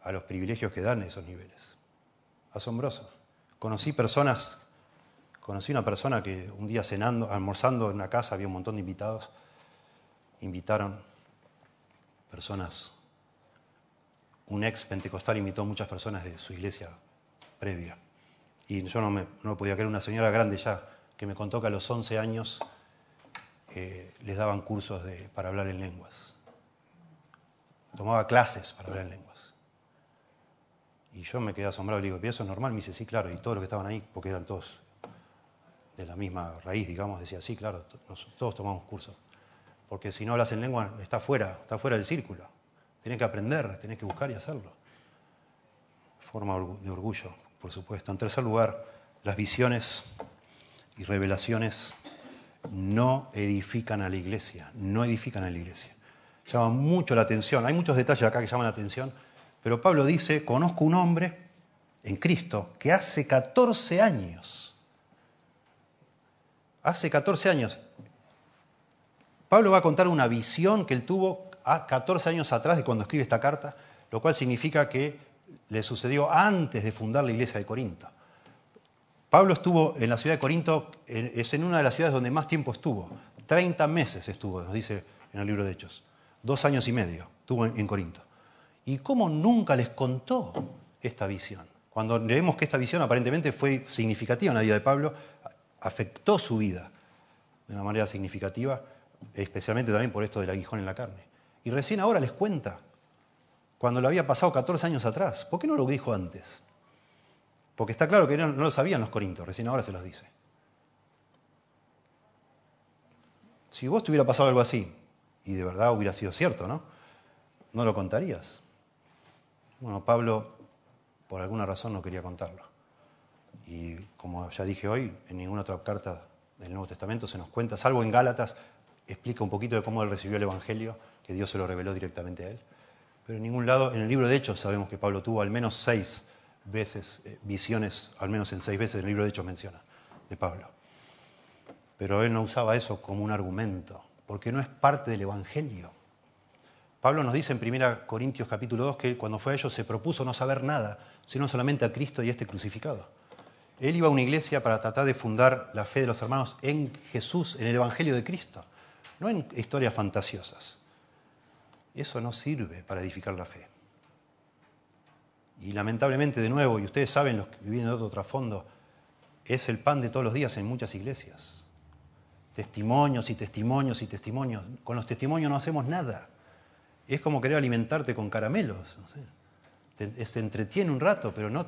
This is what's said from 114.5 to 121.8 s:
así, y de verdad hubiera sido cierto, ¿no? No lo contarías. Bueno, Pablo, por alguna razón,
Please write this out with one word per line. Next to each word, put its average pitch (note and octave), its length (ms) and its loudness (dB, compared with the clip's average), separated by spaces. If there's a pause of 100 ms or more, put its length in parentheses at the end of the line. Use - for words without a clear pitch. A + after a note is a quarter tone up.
así, G#2+ 320 0 (520)
y G2 100 -6
de F#2 80 -2
verdad F#2+ 300 2
hubiera G#2 200 0
sido F#2 200 -6
cierto, A#2 340 0
¿no? C#3+ 160 -6 (920)
No A#2 120 0
lo A2 100 4
contarías. G2+ 680 -4 (1160)
Bueno, G2+ 260 -8
Pablo, A#2 520 2 (720)
por F#2+ 120 -8
alguna G2+ 260 -4
razón, G2 260 -4